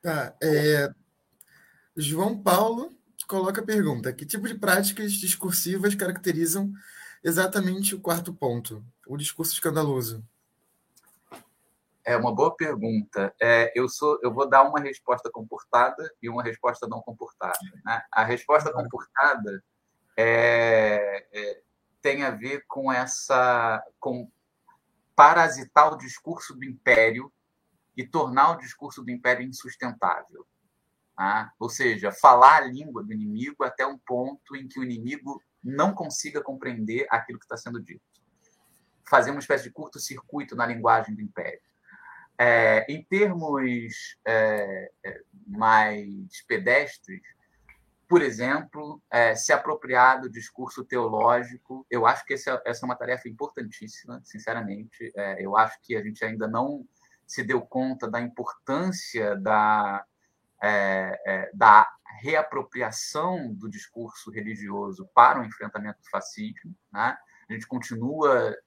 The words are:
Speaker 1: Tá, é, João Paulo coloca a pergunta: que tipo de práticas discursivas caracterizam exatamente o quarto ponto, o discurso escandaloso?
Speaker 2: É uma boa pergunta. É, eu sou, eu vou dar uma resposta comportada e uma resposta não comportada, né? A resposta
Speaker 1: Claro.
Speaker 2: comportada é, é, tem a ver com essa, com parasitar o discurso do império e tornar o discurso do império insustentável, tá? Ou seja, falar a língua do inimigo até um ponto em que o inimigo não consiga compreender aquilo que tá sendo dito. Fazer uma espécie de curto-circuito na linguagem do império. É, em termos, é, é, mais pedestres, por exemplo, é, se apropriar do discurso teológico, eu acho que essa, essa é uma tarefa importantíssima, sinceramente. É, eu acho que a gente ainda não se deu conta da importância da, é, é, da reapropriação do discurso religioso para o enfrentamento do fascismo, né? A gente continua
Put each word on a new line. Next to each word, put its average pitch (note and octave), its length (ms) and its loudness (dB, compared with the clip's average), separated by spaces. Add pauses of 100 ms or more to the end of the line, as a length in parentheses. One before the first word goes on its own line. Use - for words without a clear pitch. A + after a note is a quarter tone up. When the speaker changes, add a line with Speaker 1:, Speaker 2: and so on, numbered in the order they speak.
Speaker 1:
Tá, D3+ 400 -4
é, D3+ 480 4 (1040)
João E3+ 440 -2
Paulo A3+ 560 2 (300)
coloca G3 340 -2
a G#3+ 40 -8
pergunta: D#3 480 0
que D3+ 120 -12
tipo G3+ 220 -6
de A#3 80 -6
práticas G3+ 580 0
discursivas F#3 800 -2
caracterizam F#3 800 -2 (500)
exatamente F#3+ 720 0
o - 60 -12
quarto E3+ 320 -4
ponto, A#2 520 -6 (220)
o C3+ 100 -10
discurso D3 360 -6
escandaloso? C3 720 -2 (1800)
Speaker 2:
É A#2+ 120 2
uma A#2 180 0
boa D#3 220 2
pergunta. A2 840 -2
É, A#2 380 6
eu B2+ 100 2
sou, D3+ 340 0
eu B2 100 0
vou C3+ 160 0
dar C3+ 140 8
uma C#3+ 180 2
resposta C3 500 -4
comportada B2 800 -2 (120)
e A#2 60 -8
uma A#2+ 140 -6
resposta A#2 460 -4
não A#2 140 -8
comportada, - 560 -8 (260)
né? A2+ 260 -4
A A2+ 140 2
resposta D3 480 2
Speaker 1:
Claro. B2 160 -6
Speaker 2:
comportada A#2+ 760 -2 (540)
é, A2+ 1160 4
é, G#2 280 -10 (400)
tem C#3 240 0
a B2+ 60 -2
ver B2+ 360 -8
com C3+ 240 -4
essa, B2 960 0 (160)
com B2 300 -6 (840)
parasitar D3+ 760 6
o D3+ 60 -10
discurso C#3+ 560 -14
do B2+ 100 -14
império A#2+ 680 2 (640)
e B2+ 120 -10
tornar C#3+ 460 2
o E3 60 -4
discurso C3+ 440 -16
do A#2+ 80 -10
império B2 360 0
insustentável, - 1000 -6 (680)
tá? G#2+ 440 -2
Ou A#2 100 -6
seja, A2 420 -2
falar C3 460 10
a C#3+ 100 2
língua B2+ 380 -10
do G#2+ 80 -10
inimigo G#2+ 500 -6
até - 240 -4
um C#3 120 -8
ponto C3+ 580 -8
em C3+ 100 -14
que C3 140 -12
o - 20 -4
inimigo B2+ 580 -8 (220)
não D3 320 0
consiga D3 480 -8
compreender B2 680 -6
aquilo A#2 280 -4
que - 80 -20
tá A#2 100 -10
sendo A#2+ 260 -12
dito. - 200 -20 (1040)
Fazer C3 220 4
uma C#3+ 100 -6
espécie C3+ 240 -2
de A#2+ 60 -16
curto-circuito - 840 -12
na A#2+ 100 -2
linguagem A2+ 480 2
do G#2+ 60 -12
império. - 400 -10 (800)
É, A2+ 520 4
em D#3 140 -10
termos, D3 1120 -2 (100)
é, G#2+ 640 0 (140)
é, F#2+ 160 -12 (260)
mais G#2 1000 0
pedestres, A2+ 760 -2 (880)
por E3+ 140 8
exemplo, C#3+ 880 -4
é, A2+ 240 4
se - 180 0
apropriar B2+ 680 4
do B2+ 100 -10
discurso B2 540 -12
teológico, B2 1040 0
eu A2+ 160 2
acho B2+ 180 2
que C#3 100 -6
essa, C3 300 -6
essa A#2 200 -6
é - 20 -6
uma B2 100 -4
tarefa B2 320 -6
importantíssima, A2+ 960 -12
sinceramente. A2 880 -10
É, G2 300 -6
eu G2+ 120 0
acho A2 260 4
que A#2 120 -8
a G#2+ 80 -4
gente G#2+ 220 -8
ainda A2 240 -4
não C4 380 -4 (400)
se - 180 -8
deu B2 160 0
conta B2+ 500 -6
da A#2 100 -4
importância A#2+ 1160 -4
da, G#2+ 680 0 (560)
é, G2 640 0
é, F#2+ 300 -4
da G#2+ 340 8 (320)
reapropriação C#3+ 1300 -4
do G#2 160 -12
discurso A2 600 -16
religioso G2+ 840 -10
para B2+ 260 8
o A#2 40 -6
enfrentamento G#2+ 560 -12
do - 100 -20
fascismo, G#2+ 640 -10 (180)
né? G#3 240 -2 (320)
A A2+ 40 -12
gente A2 140 -12
continua B2 880 0 (120)